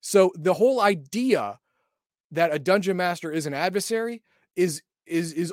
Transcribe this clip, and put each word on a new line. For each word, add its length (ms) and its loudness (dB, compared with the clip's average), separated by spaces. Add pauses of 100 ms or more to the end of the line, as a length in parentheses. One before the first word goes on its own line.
So 360 4
the 180 0
whole 260 2
idea 760 0 (720)
that 240 0
a 40 -2
dungeon 380 0
master 340 -2
is 160 -4
an 80 -6
adversary 680 -4 (320)
is, 280 0 (240)
is, 260 -4
is 200 -4